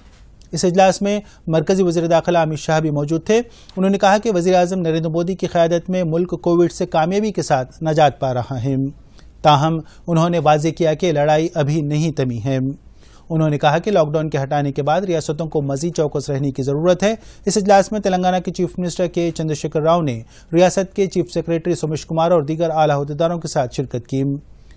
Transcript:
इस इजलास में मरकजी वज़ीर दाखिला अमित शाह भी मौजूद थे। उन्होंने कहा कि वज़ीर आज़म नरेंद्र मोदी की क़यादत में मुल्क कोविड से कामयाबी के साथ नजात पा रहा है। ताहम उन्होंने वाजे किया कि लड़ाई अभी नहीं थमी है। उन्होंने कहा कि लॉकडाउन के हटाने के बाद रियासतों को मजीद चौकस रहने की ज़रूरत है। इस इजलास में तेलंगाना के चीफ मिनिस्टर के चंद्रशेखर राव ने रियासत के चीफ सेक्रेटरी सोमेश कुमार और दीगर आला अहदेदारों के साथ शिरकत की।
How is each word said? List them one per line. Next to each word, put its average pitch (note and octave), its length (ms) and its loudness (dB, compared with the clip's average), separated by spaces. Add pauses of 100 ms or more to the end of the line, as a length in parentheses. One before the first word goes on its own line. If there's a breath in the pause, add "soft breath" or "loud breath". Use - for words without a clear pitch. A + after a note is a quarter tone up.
(540 soft breath)
इस E3+ 120 -2
इजलास F#3+ 360 4
में G3+ 200 -2 (280 loud breath)
मरकजी E3 340 2
वज़ीर E3+ 240 0
दाखिला E3 340 2
अमित D#3 180 -2
शाह D#3+ 200 0
भी D#3+ 120 -2
मौजूद D3 380 -2
थे। A3+ 120 4 (360 loud breath)
उन्होंने G3 200 2
कहा G3 200 4
कि A3 140 0
वज़ीर F3+ 240 2
आज़म F3+ 240 2
नरेंद्र E3 300 -2
मोदी E3+ 260 -2
की F3+ 120 -4
क़यादत E3+ 420 2
में F#3 140 0
मुल्क E3+ 300 -2
कोविड E3+ 380 2
से - 140 -4
कामयाबी F#3+ 460 0
के F3 120 -4
साथ C3 220 0 (180)
नजात D3+ 380 4
पा C3+ 100 -2
रहा B2 240 -4
है। C3+ 340 -2 (540 soft breath)
ताहम D#3 400 4 (240 soft breath)
उन्होंने E3+ 320 2
वाजे D3+ 320 2
किया D#3 220 0
कि F3 180 -2
लड़ाई D3+ 360 2
अभी D#3 340 -2
नहीं D3+ 380 -2
थमी B2+ 180 -2
है। C3 460 -4 (460 soft breath)
उन्होंने D#3 280 0
कहा D3+ 220 2
कि G#3+ 120 -4
लॉकडाउन D#3 380 0
के D3 80 -4
हटाने C#3+ 340 -2
के C#3 100 -6
बाद D#3 240 0
रियासतों D#3+ 420 -4
को D3+ 140 -2
मजीद C#3 320 -4
चौकस D3 360 -4
रहने C#3 220 -2
की C3+ 120 -6
ज़रूरत D#3 400 0
है। A3 140 0 (300 loud breath)
इस G3+ 100 0
इजलास G3 360 4
में G#3+ 80 -2
तेलंगाना F3+ 380 0
के F3+ 120 -6
चीफ F3 280 -4
मिनिस्टर F3+ 280 -2
के E3+ 240 -2
चंद्रशेखर D#3 500 -4
राव E3 200 4
ने A#2+ 240 -4 (280 soft breath)
रियासत F#3 420 4
के G3 120 0
चीफ F3 200 -2
सेक्रेटरी E3 480 -2
सोमेश D3+ 280 -4
कुमार E3 280 0
और E3 140 4
दीगर D#3 240 -2
आला D3+ 260 2
अहदेदारों D3+ 440 -2
के D#3+ 80 -10
साथ C#3 200 -2
शिरकत B2+ 360 -6 (100)
की। C#3 280 -2 (340 soft breath)